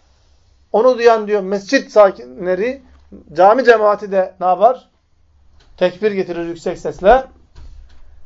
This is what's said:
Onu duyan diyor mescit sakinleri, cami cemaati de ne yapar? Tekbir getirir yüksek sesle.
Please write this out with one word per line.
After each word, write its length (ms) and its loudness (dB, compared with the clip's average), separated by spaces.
Onu 260 2
duyan 300 2
diyor 140 -2
mescit 500 -6
sakinleri, 920 -2
cami 300 4
cemaati 480 0
de 280 -4
ne 60 -6
yapar? 440 0
Tekbir 340 -2
getirir 340 -8
yüksek 320 -10
sesle. 500 0